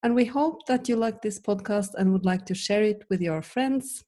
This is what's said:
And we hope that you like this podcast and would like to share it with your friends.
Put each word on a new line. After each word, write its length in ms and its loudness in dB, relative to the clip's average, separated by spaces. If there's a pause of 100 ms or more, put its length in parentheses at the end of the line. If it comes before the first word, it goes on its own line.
And 140 2
we 100 6
hope 400 -2
that 240 0
you 60 2
like 260 -2
this 180 -4
podcast 560 -2
and 180 4
would 120 0
like 220 0
to 80 -2
share 280 0
it 280 0
with 100 0
your 220 -2
friends. 640 -4